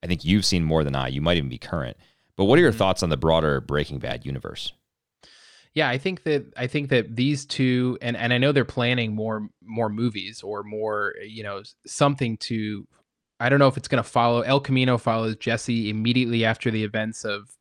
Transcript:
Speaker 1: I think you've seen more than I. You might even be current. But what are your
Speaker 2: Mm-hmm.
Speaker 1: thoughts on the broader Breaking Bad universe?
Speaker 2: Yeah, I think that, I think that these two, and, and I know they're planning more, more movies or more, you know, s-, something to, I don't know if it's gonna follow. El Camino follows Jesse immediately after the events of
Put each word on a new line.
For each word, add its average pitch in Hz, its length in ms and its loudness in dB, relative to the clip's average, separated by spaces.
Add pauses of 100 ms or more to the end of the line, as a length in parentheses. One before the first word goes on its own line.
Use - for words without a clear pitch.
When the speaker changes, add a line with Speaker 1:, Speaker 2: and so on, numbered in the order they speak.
Speaker 1:
I 76 60 -10
think 82 160 -2
you've 92 220 4
seen 87 180 0
more 78 220 2
than 69 100 -2
I. 65 140 -2
You 67 120 -4
might 82 160 2
even 71 120 -2
be 62 80 -10
current. 65 400 -8 (400)
But 95 80 2
what 120 120 8
are 175 40 8
your 156 100 6
Speaker 2:
Mm-hmm. 107 60 -2
Speaker 1:
thoughts 95 260 2
on 87 60 0
the 76 80 2
broader 78 420 2
Breaking 71 400 -4
Bad 60 260 -8
universe? - 460 -8 (1000)
Speaker 2:
Yeah, 151 160 0
I 123 80 -2
think 180 260 -4
that, 147 220 0 (120)
I 123 80 -4
think 143 240 -4
that 117 260 2
these 135 300 0
two, 127 560 0
and, 120 160 -4
and 120 160 0
I 123 40 2
know 135 140 4
they're 139 140 2
planning 120 480 -2
more, 107 340 -4 (160)
more 113 260 -4
movies 107 520 -4
or 101 220 -8
more, 104 500 -4 (100)
you 110 200 -14
know, 101 160 -8
s-, - 160 -20 (100)
something 135 520 0
to, 107 500 -6 (520)
I 120 100 0
don't 139 100 4
know 139 80 8
if 127 100 2
it's - 100 -10
gonna 123 140 0
follow. 120 400 2
El 135 180 2
Camino 131 380 2
follows 113 380 0
Jesse 113 540 -2
immediately 117 540 2
after 113 280 0
the 110 120 0
events 110 420 -4
of 104 360 -6